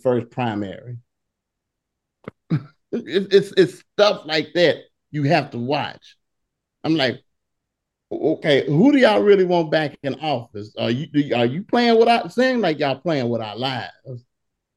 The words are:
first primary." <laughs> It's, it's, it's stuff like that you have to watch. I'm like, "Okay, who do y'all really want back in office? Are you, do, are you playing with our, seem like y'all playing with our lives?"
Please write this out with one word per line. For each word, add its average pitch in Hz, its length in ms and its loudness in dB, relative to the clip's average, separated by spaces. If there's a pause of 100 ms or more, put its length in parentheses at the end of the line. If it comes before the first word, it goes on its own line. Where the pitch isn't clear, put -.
first 120 300 -2
primary." 107 680 -8 (1500)
<laughs> 151 80 0 (340)
It's, 196 440 -2
it's, - 220 2
it's - 220 2 (120)
stuff 202 340 2
like 156 280 -4
that 170 240 2 (340)
you 147 120 -4
have 143 280 0
to 120 60 -10
watch. 127 580 -6 (680)
I'm 160 100 0
like, 131 240 -2 (880)
"Okay, 143 580 0
who 185 260 4
do 277 60 2
y'all 214 220 4
really 202 220 4
want 170 260 0
back 156 340 -2
in 131 120 -4
office? 120 600 -8
Are 117 140 -2
you, 135 160 -4
do, 143 280 -2
are 120 100 2
you 147 180 -4
playing 240 360 2
with 233 80 6
our, 233 220 0
seem 254 320 0
like 156 180 -2
y'all 135 200 -2
playing 143 280 -2
with 117 140 -2
our 107 160 -10
lives?" 123 680 -8 (540)